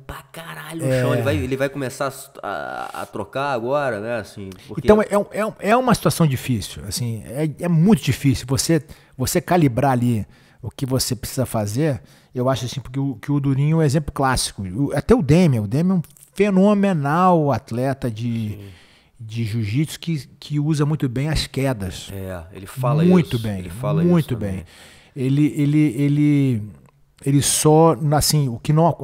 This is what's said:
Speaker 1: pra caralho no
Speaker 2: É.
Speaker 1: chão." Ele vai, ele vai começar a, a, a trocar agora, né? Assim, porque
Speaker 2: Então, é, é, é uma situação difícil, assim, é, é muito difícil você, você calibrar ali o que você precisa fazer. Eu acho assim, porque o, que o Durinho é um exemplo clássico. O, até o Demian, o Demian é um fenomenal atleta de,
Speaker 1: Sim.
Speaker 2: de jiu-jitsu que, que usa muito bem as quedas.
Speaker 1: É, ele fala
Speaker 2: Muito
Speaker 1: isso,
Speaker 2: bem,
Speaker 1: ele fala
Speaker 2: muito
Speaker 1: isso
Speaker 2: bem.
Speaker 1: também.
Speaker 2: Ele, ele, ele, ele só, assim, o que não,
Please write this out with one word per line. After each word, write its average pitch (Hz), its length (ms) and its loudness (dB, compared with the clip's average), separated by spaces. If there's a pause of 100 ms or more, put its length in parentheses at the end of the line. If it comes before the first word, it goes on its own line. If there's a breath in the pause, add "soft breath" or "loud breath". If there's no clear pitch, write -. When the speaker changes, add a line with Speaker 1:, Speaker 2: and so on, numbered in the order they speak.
Speaker 1:
pra - 180 -14 (100)
caralho 165 520 -14
no 131 80 0
Speaker 2:
É. 127 80 2
Speaker 1:
chão." 123 140 2
Ele 120 80 0
vai, 143 140 0
ele 127 200 -2
vai 139 120 0
começar 139 440 -6 (300)
a, 101 60 -8
a, 67 540 -8
a 104 40 -10
trocar 131 460 -6
agora, 123 480 -2
né? 117 160 -6
Assim, 98 340 -10 (160)
porque - 180 -8
Speaker 2:
Então, 214 160 6
é, 208 140 -2
é, 202 560 -2
é 226 60 6
uma 254 180 4
situação 165 320 2
difícil, 117 580 -4
assim, 113 420 -6
é, 143 220 -4 (120)
é 175 80 -2
muito 170 340 4
difícil 131 460 0
você, 139 340 0 (340 loud breath)
você 131 240 -2
calibrar 139 520 4
ali 120 340 2 (340 soft breath)
o - 80 -12
que - 160 -8
você 127 300 -2
precisa 117 320 -4
fazer. 113 560 -2 (320 soft breath)
Eu 127 140 -2
acho 131 160 -2
assim, 120 160 -8
porque 127 180 -10
o, 135 160 -2
que 110 160 -8
o 143 80 2
Durinho 143 380 2
é - 20 2
um 160 40 4
exemplo 147 300 0
clássico. 131 500 -2
O, 95 300 -2
até 156 220 2
o 247 80 4
Demian, 143 400 4
o 101 60 -4
Demian 170 260 0
é 180 40 0
um 156 40 0 (320)
fenomenal 185 1160 2
atleta 127 580 -4
de, 110 480 -4
Speaker 1:
Sim. 101 100 -16 (520 loud breath)
Speaker 2:
de 113 240 -6
jiu-jitsu 113 560 -2
que, 160 260 -6 (140)
que 147 180 -6
usa 147 260 0
muito 147 240 0
bem 131 200 -4
as - 180 -2
quedas. 110 640 -4
Speaker 1:
É, 92 300 -10 (100)
ele 95 140 -16
fala 143 380 0
Speaker 2:
Muito 175 320 4
Speaker 1:
isso, 113 100 -4
Speaker 2:
bem, 98 140 -6
Speaker 1:
ele 87 100 -10
fala 143 320 -2
Speaker 2:
muito 175 300 2
Speaker 1:
isso 113 80 -2
Speaker 2:
bem. 101 100 -4
Speaker 1:
também. 92 140 -8 (520 loud breath)
Speaker 2:
Ele, 139 300 2 (100)
ele, 147 220 2 (180)
ele, 143 640 2 (640)
ele 139 160 2
só, 156 560 4 (200)
assim, 143 320 2
o 117 100 -6
que - 140 -2
não, 160 320 4